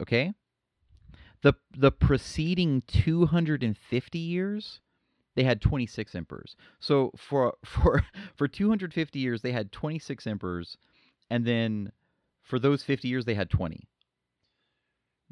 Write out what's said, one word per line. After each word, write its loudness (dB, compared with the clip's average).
okay? 0
The, 8
the 6
preceding 2
two 4
hundred 0
and 0
fifty -6
years, -6
they 2
had 2
twenty-six -4
emperors. -12
So 0
for, -2
<laughs> -20
for, 2
for 0
two 0
hundred -2
fifty -4
years, -2
they -4
had -4
twenty-six -8
emperors, -6
and 0
then 0
for -4
those 2
fifty -2
years, -2
they 0
had -2
twenty. -2